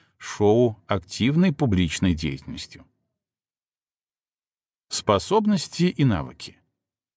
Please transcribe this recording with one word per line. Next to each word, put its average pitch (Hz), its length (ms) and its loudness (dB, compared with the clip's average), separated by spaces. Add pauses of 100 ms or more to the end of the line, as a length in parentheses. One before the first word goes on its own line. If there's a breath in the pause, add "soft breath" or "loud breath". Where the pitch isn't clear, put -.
(180 soft breath)
шоу, 107 680 2
активной 143 680 0
публичной 92 600 0
деятельностью. 73 720 -10 (2000)
Способности 185 960 0
и 165 200 0
навыки. 82 520 -4 (600)